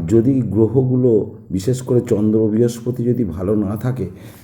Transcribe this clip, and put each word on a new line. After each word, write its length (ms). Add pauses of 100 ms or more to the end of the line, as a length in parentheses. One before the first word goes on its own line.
যদি 340
গ্রহগুলো, 960 (140)
বিশেষ 320
করে 180
চন্দ্র 480
বৃহস্পতি 560
যদি 200
ভালো 300
না 220
থাকে, 300 (380)